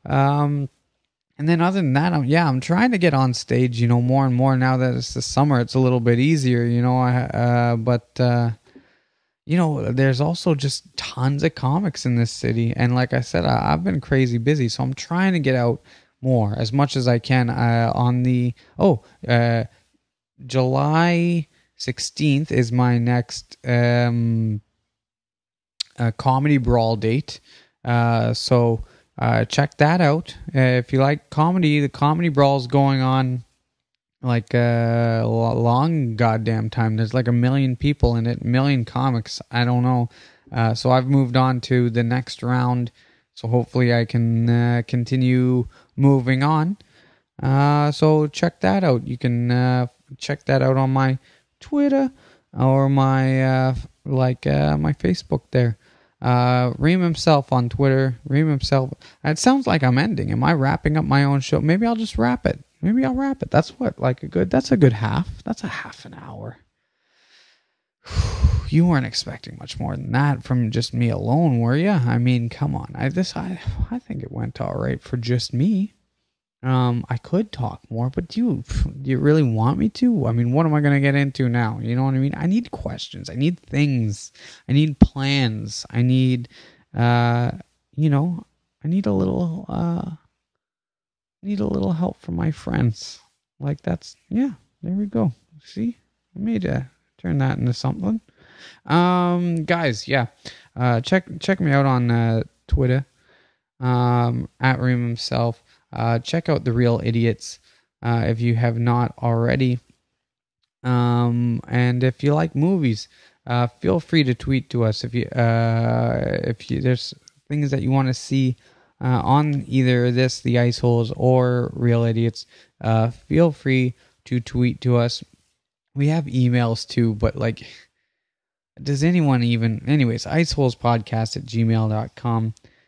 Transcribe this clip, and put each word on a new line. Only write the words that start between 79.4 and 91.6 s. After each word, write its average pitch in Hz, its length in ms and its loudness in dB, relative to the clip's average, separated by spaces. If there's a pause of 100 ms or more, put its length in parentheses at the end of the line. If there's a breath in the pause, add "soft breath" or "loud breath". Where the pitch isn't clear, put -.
want 117 340 0
me 220 120 0
to? 220 360 0
I 113 60 0
mean, 120 220 0
what 165 120 2
am 151 80 0
I 147 80 2
gonna 143 180 2
get 139 140 2
into 139 360 0
now? 113 340 -2
You 117 120 -4
know 131 80 0
what 135 120 0
I - 20 0
mean? 135 180 0
I 160 120 -4
need 214 240 -2
questions. - 580 -12
I - 60 -10
need 156 240 -2
things. 131 720 -2 (360 loud breath)
I - 60 -2
need 151 260 2
plans. 127 920 0
I 117 100 0
need, 127 480 2 (480 loud breath)
uh, 120 540 2 (440)
you 151 140 0
know, 165 340 -2 (400)
I 151 40 -4
need 190 180 -2
a 208 80 0
little, 185 560 -2
uh, 170 400 -4 (1300)
need 202 160 -4
a 208 80 -2